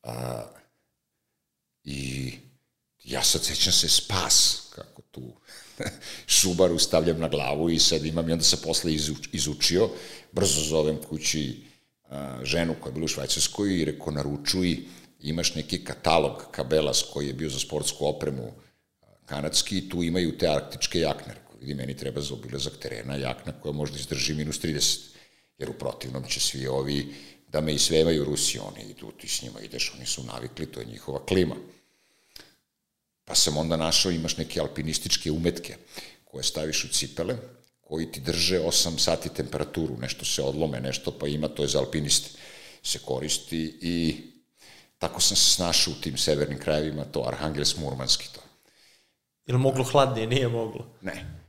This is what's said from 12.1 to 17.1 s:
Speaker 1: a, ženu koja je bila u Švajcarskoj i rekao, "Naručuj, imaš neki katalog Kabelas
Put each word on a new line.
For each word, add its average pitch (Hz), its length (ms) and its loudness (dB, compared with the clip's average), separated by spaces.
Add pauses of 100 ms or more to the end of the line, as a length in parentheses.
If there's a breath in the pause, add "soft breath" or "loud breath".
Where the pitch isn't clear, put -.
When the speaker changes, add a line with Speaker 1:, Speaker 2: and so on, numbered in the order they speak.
Speaker 1:
a, 67 320 -8
ženu 82 380 0
koja 67 100 -8
je 64 40 -10
bila 78 100 -4
u 78 40 -2
Švajcarskoj 90 720 0
i 76 40 4
rekao, 76 280 -4
"Naručuj, 73 680 0 (420 loud breath)
imaš 80 340 -2
neki 80 300 -4
katalog 78 640 2
Kabelas 71 640 2